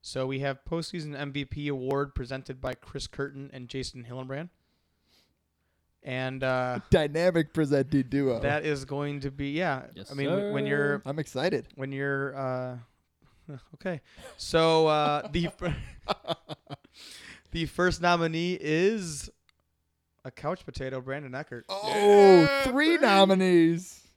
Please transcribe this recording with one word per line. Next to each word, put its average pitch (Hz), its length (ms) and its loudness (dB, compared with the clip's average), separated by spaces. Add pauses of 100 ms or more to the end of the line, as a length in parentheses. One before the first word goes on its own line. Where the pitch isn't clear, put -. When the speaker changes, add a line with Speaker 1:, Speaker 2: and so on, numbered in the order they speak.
Speaker 1:
So 131 240 -8
we 135 140 -6
have 139 240 -6
postseason 160 520 -8
M 143 160 -10
V 143 120 -6
P 147 240 -8
award 139 460 -4
presented 131 460 -10
by 127 140 -8
Chris - 320 -14
Curtin 139 460 -10
and 127 160 -16
Jason 127 400 -10
Hillenbrand. 131 400 -10 (1500)
And, 131 420 -8
uh, 127 360 -2 (100)
Speaker 2:
Dynamic 165 640 2
presenting 139 560 0
duo. 131 320 0
Speaker 1:
that 143 240 -2
is 147 200 -4
going 143 360 -6
to 139 100 -8
be, 139 200 -6
yeah. 151 440 -4
Speaker 3:
Yes, - 160 -18
Speaker 1:
I 139 40 -14
mean, 139 140 -4
w-, 202 240 -2
when 139 120 -2
Speaker 3:
sir. 139 40 -4
Speaker 1:
you're 143 360 0
Speaker 2:
I'm 143 140 -6
excited. 147 560 -4
Speaker 1:
when 135 160 -10
you're, 139 460 -4
uh, 127 400 -6 (720)
<laughs> 139 260 -18
okay. 165 260 -8 (360)
So, 160 500 4
uh, 151 420 0
the 170 280 -2
fir-, 147 180 -4 (320)
<laughs> - 1400 -12
the 165 160 -4
first 175 340 -2
nominee 170 600 0
is 170 680 -2 (960)
a 131 60 -12
couch 170 340 -10
potato, 131 360 -10
Brandon 131 340 -12
Eckert. 127 340 -12
Speaker 2:
Oh, 202 240 -6
Speaker 4:
Yeah, 202 720 10
Speaker 2:
three 285 320 2
Speaker 4:
three. - 20 0
Speaker 2:
nominees. 185 1040 4 (140)